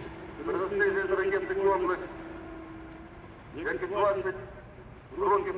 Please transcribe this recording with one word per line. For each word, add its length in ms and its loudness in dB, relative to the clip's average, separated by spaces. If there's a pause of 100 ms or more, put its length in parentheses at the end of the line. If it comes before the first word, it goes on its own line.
(460)
перестигли 560 2
ракетний 640 2
комплекс, 360 4 (1500)
як 280 -2
і 40 -2
двадцять 480 4 (840)
років 380 4